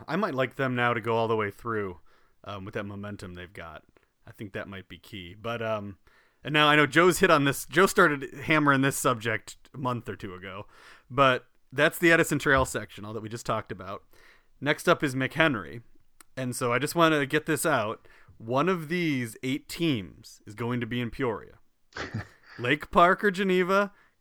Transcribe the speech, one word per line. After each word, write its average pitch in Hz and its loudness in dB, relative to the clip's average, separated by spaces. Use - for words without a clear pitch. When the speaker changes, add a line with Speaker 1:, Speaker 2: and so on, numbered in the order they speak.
Speaker 1:
I 160 -4
might 196 -2
like 131 -2
them 131 -2
now 120 2
to 117 -2
go 113 -2
all 113 2
the 113 2
way 104 -2
through, 104 -6
um, 98 -12
with 101 -14
that 104 -6
momentum 101 -12
they've 90 -14
got. 82 -14
I 110 -20
think 107 -14
that 104 -10
might 95 -14
be - -16
key. 90 -16
But, 117 -8
um, 107 -6
and 147 -6
now 151 6
I 147 6
know 151 6
Joe's 160 4
hit 185 6
on 147 6
this. 135 -2
Joe 185 4
started 151 4
hammering 147 4
this 135 2
subject 113 -2
a - -16
month 123 -4
or 98 -8
two 98 -12
ago, 95 -14
but 127 4
that's 147 2
the 170 6
Addison 165 4
Trail 135 4
sectional 107 -10
that 110 -8
we 110 -10
just 117 -12
talked 110 -4
about. 95 -12
Next 151 -2
up 165 4
is 127 -2
McHenry. 131 0
And 127 -4
so 120 -2
I 123 2
just 139 -2
wanna 160 4
get 147 -2
this 156 -2
out. 120 -2
One 127 -2
of 170 -2
these 147 -2
eight 131 -6
teams 117 -4
is 107 -16
going 120 -4
to 120 -4
be 117 -4
in 120 -4
Peoria. 107 -6
Speaker 2:
<laughs> - -12
Speaker 1:
Lake 131 -2
Park 180 6
or 208 4
Geneva, 190 2